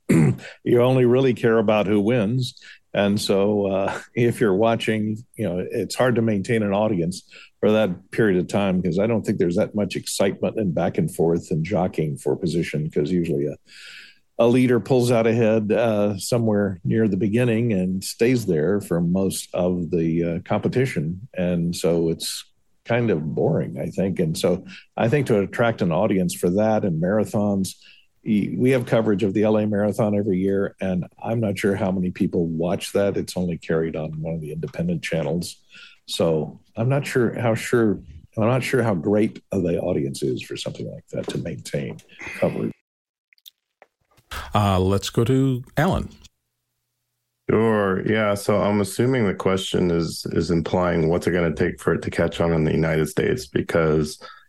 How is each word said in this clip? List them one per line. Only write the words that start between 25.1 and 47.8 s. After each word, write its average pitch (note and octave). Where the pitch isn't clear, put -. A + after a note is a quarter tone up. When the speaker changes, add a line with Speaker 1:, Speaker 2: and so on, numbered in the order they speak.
Speaker 1:
to A2
attract A2+
an F2
audience F#2
for F2+
that G#2+
and E2
marathons, G2
y-, G#2+
we B2
have B2+
coverage A2
of G2
the G#2+
L A2
A G#2+
Marathon G#2
every G2+
year, G2
and F#2
I'm A#2
not G2+
sure G2+
how F#2+
many F#2
people F2+
watch E2
that. G2+
It's E2
only F2+
carried D#2+
on D#2
one D#2+
of E2
the D2+
independent E2
channels. E2
So E2
I'm A#2
not C#3
sure A#2+
how A2+
sure, A2
I'm A2
not B2+
sure B2+
how A2+
great G#2
the F2
audience D2+
is -
for -
something -
like F2
that -
to -
maintain -
coverage. A1
Speaker 2:
Uh, G2+
let's F#2+
go A#2+
to C3
Alan. D#3
Speaker 3:
Sure. G2+